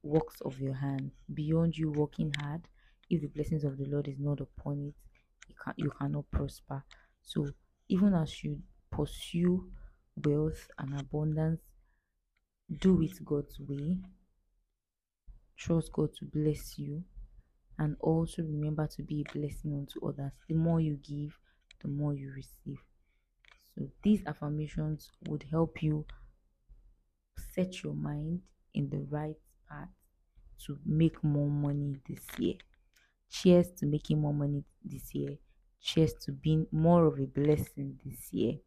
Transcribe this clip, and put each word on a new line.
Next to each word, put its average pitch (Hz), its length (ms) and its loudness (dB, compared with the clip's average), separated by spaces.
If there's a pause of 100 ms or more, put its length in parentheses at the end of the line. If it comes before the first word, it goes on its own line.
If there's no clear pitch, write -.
works 156 400 0
of 135 180 -6
your 135 140 -2
hand. 139 360 -2 (240)
Beyond 156 420 2
you 160 140 0
working 151 500 0
hard, 147 280 -6 (420)
if 170 100 2
the 143 60 -6
blessings 147 380 -2
of 135 120 0
the 139 100 -4
Lord 143 220 -2
is 139 120 -8
not 147 200 0
upon 143 420 -6
it, 143 120 -8 (540)
you - 140 -20
can, - 140 -8
you 151 140 -2
cannot 143 400 -6
prosper. 139 520 -4 (400)
So 147 260 -2 (400)
even 190 260 6
as 160 300 -2
you 143 160 -4 (300)
pursue 175 800 0 (480)
wealth 151 520 0 (100)
and 139 200 -4
abundance, 156 640 0 (1200)
do 185 220 6
it - 220 -4
God's 143 360 -4
way. 143 380 -4 (1600)
Trust 165 360 0
God 151 260 0
to 147 60 -12
bless 151 540 -2
you, 147 260 -6 (720)
and 151 220 2
also 165 420 2
remember 151 440 0
to - 160 -8
be 147 180 -2
a 147 180 -6
blessing 147 360 -4
unto - 320 -6
others. 139 260 -4 (160)
The 160 60 -2
more 165 260 4
you 156 160 2
give, 143 420 -8 (440)
the 147 60 -6
more 143 260 0
you 135 200 -8
receive. 135 440 -12 (960)
So 139 140 -6 (140)
these 202 240 4
affirmations 151 840 -6 (180)
would 151 220 -4
help 165 320 0
you 151 240 0 (1500)
set 185 280 -4
your 147 120 -6
mind 151 460 -6 (320)
in 143 160 -2
the 143 220 -4
right 151 260 -6 (320)
path 147 200 -14 (760)
to 143 200 -8
make 160 360 4
more 147 260 4
money 143 480 0 (120)
this - 160 -10 (140)
year. - 160 2 (760)
Cheers 175 480 8
to - 80 -2
making 151 340 2
more 147 120 2
money 143 320 0 (200)
this - 300 -12
year. 143 220 -4 (440)
Cheers 156 420 4
to 143 100 -6
being 156 400 2
more 165 320 8
of 139 140 6
a 135 80 2
blessing 139 800 0
this - 280 -12
year. 110 220 2 (120)